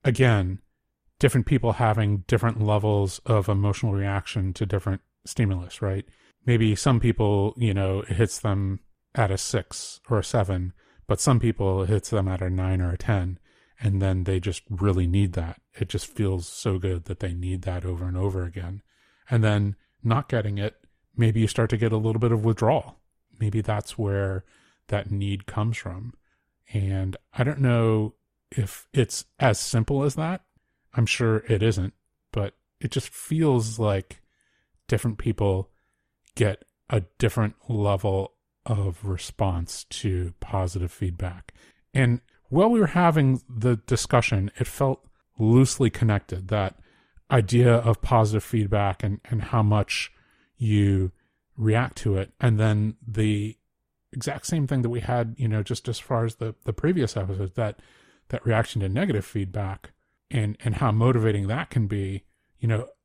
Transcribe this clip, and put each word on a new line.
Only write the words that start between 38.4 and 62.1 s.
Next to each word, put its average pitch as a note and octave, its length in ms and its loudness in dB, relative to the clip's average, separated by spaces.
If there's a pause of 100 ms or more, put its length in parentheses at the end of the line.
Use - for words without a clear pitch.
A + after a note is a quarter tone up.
of G2+ 400 -2
response F2+ 800 -4
to F2+ 560 -4
positive F#2 500 -4
feedback. F2+ 600 -8 (400)
And B2 260 2 (300)
while F3+ 200 4
we A#3 120 4
were E3+ 60 4
having D#3 600 4
the A#2+ 280 2
discussion, G#2+ 840 0
it A#2+ 80 -2
felt - 400 -4 (320)
loosely A#2+ 500 6
connected, F#2+ 600 -2
that G2+ 280 0 (540)
idea A#2+ 420 6
of A#2 280 2
positive A2 420 2
feedback G2+ 580 0
and, G#2 280 -2
and G#2+ 120 -2
how A2+ 220 0
much G#2 480 0 (460)
you G2+ 560 2 (420)
react A2 440 0
to G2+ 180 0
it. F#2+ 240 -4
And A2+ 180 4
then G#2+ 380 2 (100)
the G#2+ 480 -2 (560)
exact - 340 -8
same D3+ 220 -2
thing C3 140 0
that A#2 80 0
we A#2+ 100 -4
had, A#2 380 -2
you A#2+ 100 -2
know, G#2+ 160 0
just - 240 -6
as A#2 120 -6
far A#2 260 -2
as A2+ 100 -6
the, A2 180 -8 (120)
the A2+ 80 -4
previous D#3 420 -2
episode, F#2+ 400 -4
that, G#2+ 240 -4 (480)
that - 180 -8
reaction A2 360 0
to F#2+ 60 -2
negative A#2+ 380 0
feedback F#2+ 680 -6 (380)
and, G#2+ 340 -2
and A2+ 120 0
how B2+ 140 0
motivating A2 580 2
that B2 220 -4
can A2 180 0
be, G2 360 -4 (360)